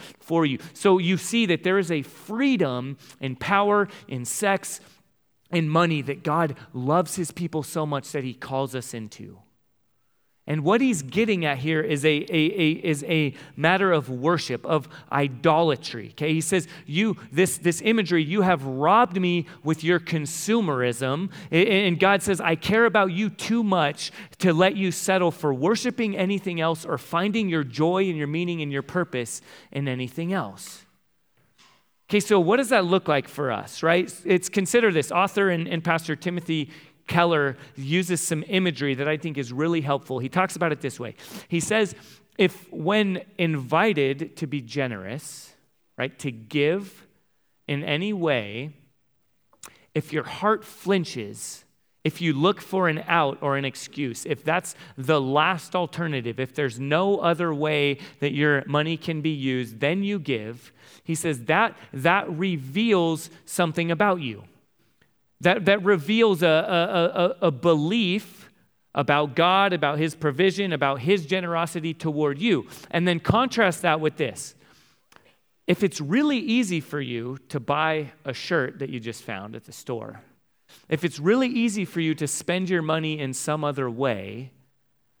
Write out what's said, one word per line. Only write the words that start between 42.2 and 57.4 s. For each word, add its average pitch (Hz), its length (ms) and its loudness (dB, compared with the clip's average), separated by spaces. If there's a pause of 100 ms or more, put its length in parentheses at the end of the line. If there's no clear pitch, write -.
if - 340 0
when 185 500 0 (160)
invited 151 1000 0
to 160 80 -4
be 139 140 -4
generous, 117 920 -8 (440)
right, 131 240 -6
to 139 100 -4
give 147 760 -2 (640)
in 143 160 -4
any 175 280 -2
way, 139 640 -2 (1200)
if - 180 -6
your 151 120 -4
heart 214 400 -2
flinches, 127 1000 -4 (380)
if 156 180 -2
you 170 120 2
look 170 280 2
for 190 280 0
an 156 180 -2
out 156 340 0
or 139 160 -2
an 139 80 -4
excuse, 131 640 -8
if 135 180 -4
that's 165 300 -2 (240)
the 139 220 2
last 151 560 0
alternative, 147 640 -4
if 131 140 -6
there's 127 260 -2
no 175 380 2
other 170 360 0